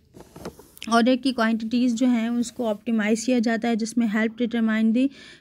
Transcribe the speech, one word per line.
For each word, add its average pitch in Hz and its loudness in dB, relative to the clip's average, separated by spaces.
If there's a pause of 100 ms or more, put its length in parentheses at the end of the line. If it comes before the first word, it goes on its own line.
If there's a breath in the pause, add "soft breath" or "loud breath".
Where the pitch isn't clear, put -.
(880)
ऑर्डर 233 4
की 254 -2
क्वांटिटीज 233 0
जो 247 0
हैं 233 0
उसको 240 -4
ऑप्टिमाइज 220 0
किया 254 2
जाता 226 0
है, 233 0
जिसमें 226 -2
help 220 0
determine 220 0
the 254 2 (320 loud breath)